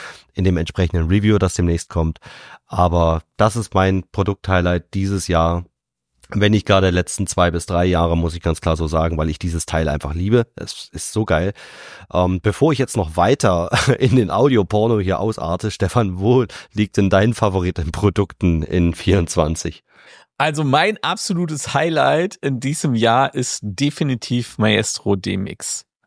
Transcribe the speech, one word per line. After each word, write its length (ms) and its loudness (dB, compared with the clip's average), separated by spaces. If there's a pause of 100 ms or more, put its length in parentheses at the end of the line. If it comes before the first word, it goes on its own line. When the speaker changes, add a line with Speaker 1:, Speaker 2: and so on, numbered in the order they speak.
(340)
Speaker 1:
in 100 -4
dem 140 2
entsprechenden 500 0
Review, 300 4
das 160 2
demnächst 360 0
kommt. 300 -2 (460)
Aber 560 2 (160)
das 180 2
ist 200 -6
mein 360 2
Produkt-Highlight 840 -2
dieses 340 -2
Jahr. 360 0 (680)
Wenn 220 2
nicht 140 2
gerade 220 4
der 40 4
letzten 340 -2
zwei 260 0
bis 160 -6
drei 180 0
Jahre, 320 2
muss 180 -2
ich 60 -10
ganz 180 -2
klar 160 0
so 120 -2
sagen, 300 0
weil 120 -2
ich 100 -6
dieses 260 -4
Teil 220 -2
einfach 260 -4
liebe. 320 0 (120)
Es 340 -14
ist 220 -12
so 100 -2
geil. 300 0 (580)
Ähm, 320 0
bevor 300 2
ich 60 -4
jetzt 180 -2
noch 180 -4
weiter 540 2 (180)
<laughs> 100 2
in 200 2
den 120 2
Audio-Porno 720 2
hier 220 -2
ausarte, 500 -4
Stefan, 480 -2
wo 240 4 (300)
liegt 240 -2
denn 120 4
dein 240 4
Favorit 460 0
in 140 -4
Produkten 680 0
in 320 0
vierundzwanzig? 920 0 (520)
Speaker 2:
Also 280 -2
mein 360 2
absolutes 720 -4
Highlight 600 0
in 240 -4
diesem 340 -2
Jahr 400 2
ist 300 -6
definitiv 920 -4
Maestro 580 0
D-Mix. 720 -8 (220)